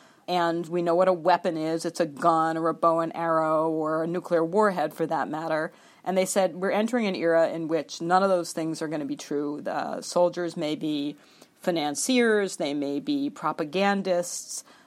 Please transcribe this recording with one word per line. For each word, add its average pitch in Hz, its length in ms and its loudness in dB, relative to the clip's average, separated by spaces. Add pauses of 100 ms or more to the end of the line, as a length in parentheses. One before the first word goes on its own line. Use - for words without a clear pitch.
(280)
And 170 400 0
we 175 140 -2
know 170 120 2
what 185 140 6
a 185 40 6
weapon 175 440 2
is. 160 280 -2
It's 165 140 -4
a 170 80 2
gun 160 500 2
or 165 120 0
a 160 60 0
bow 165 260 2
and 165 160 -2
arrow 160 520 2
or 160 360 -2
a - 20 -2
nuclear 170 380 0
warhead 175 500 2
for 165 120 -4
that 151 220 -2
matter. 156 440 -2 (320)
And 185 120 -2
they 185 80 4
said, 185 300 0
"We're 185 160 -2
entering 226 360 0
an 185 100 -2
era 165 320 4
in 165 180 -4
which 156 340 -4
none 180 220 2
of 196 60 4
those 175 240 0
things 160 280 -4
are 160 60 -4
gonna 151 180 -6
be 139 120 -6
true." 147 440 -4
The - 420 -6
soldiers 175 540 0
may 151 200 -2
be 147 400 -4 (420)
financiers, 196 960 2
they 147 180 -2
may 143 260 -2
be 143 280 -2
propagandists. 175 1300 -2 (240)